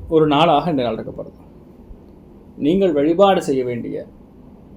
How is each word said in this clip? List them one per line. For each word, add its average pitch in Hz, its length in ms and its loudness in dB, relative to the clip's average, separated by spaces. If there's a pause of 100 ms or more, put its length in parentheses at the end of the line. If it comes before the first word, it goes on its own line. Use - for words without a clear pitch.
ஒரு 160 180 4
நாளாக 151 440 2
இந்த 135 140 -2
நாள் 113 140 -4
இருக்கப்படுது. - 420 -14 (1200)
நீங்கள் 180 360 0
வழிபாடு 170 480 2
செய்ய 131 220 -2
வேண்டிய 110 400 -8 (720)